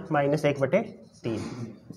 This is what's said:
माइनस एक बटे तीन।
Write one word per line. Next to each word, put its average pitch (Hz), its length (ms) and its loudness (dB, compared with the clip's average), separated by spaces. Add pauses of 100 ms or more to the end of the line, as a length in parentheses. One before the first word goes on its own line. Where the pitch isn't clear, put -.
(120)
माइनस 147 340 2
एक 135 160 2
बटे 139 180 4 (440)
तीन। 113 160 -2 (580)